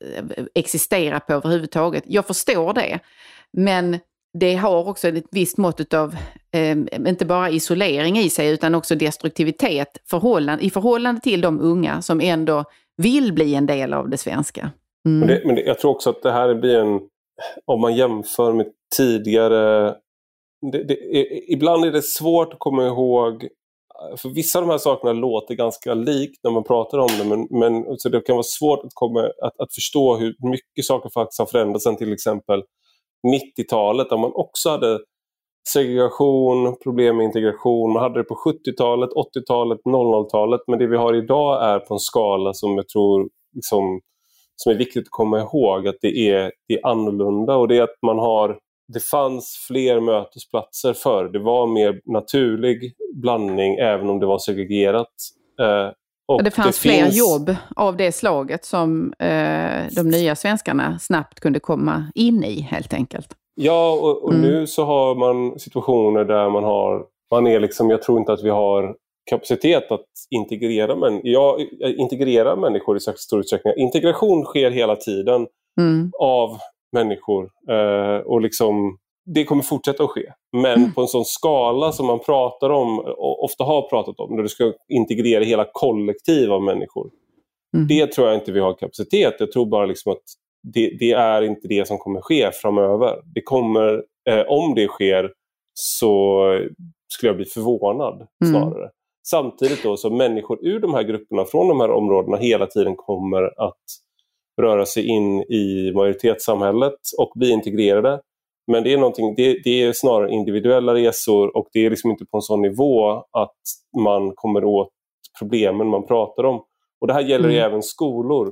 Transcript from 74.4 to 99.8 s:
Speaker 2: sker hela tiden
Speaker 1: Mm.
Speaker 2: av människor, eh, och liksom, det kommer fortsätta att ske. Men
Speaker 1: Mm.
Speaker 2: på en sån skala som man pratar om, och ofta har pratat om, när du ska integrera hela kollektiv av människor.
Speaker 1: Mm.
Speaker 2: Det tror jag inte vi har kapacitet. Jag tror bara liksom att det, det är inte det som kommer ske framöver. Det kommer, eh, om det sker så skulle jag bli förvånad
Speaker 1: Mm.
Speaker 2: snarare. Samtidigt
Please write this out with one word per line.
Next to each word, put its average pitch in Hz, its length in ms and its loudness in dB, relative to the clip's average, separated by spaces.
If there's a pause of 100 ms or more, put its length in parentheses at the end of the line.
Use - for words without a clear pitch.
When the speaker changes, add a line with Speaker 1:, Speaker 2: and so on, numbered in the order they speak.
Speaker 2:
sker 135 260 0
hela 120 260 0
tiden 113 500 0 (340)
Speaker 1:
Mm. 165 400 2
Speaker 2:
av 127 300 2 (420)
människor, 101 580 -2 (200)
eh, 104 460 0 (100)
och 120 140 0
liksom, 104 580 0 (360)
det 151 100 2
kommer 147 180 0
fortsätta 143 420 -2
att - 60 0
ske. - 220 -10 (200)
Men 123 260 2
Speaker 1:
Mm. 123 160 4
Speaker 2:
på - 60 0
en 123 80 2
sån 120 160 0
skala 139 680 0
som 139 140 -4
man 120 120 2
pratar 131 520 0
om, 120 280 0
och - 460 -6
ofta - 200 -4
har 139 240 0
pratat - 320 -4
om, 104 160 -8
när 110 60 0
du 107 60 -4
ska 113 240 0 (160)
integrera 113 560 2
hela 110 280 2
kollektiv 110 800 2
av 98 100 2
människor. 98 480 -2 (640)
Speaker 1:
Mm. 156 120 2
Speaker 2:
Det 151 240 4
tror 127 160 2
jag 110 80 2
inte 104 160 -6
vi 98 80 2
har 92 140 2
kapacitet. 107 640 -2
Jag 107 140 -4
tror 123 140 2
bara 104 200 0
liksom 95 260 -4
att - 100 -10 (520)
det, 113 240 0
det 120 140 2
är 110 300 2
inte 104 260 -4
det 101 200 -2
som 101 100 -4
kommer 98 220 -8
ske 123 320 0
framöver. 104 680 0 (140)
Det 113 80 -6
kommer, 110 600 0 (280)
eh, 110 180 2
om 147 260 0
det 107 140 2
sker 95 420 0 (440)
så 98 680 2 (720)
skulle 120 160 -2
jag 95 60 0
bli 95 80 -6
förvånad 113 680 -2 (300)
Speaker 1:
Mm. 160 100 4
Speaker 2:
snarare. 151 360 -2 (360)
Samtidigt 135 560 -2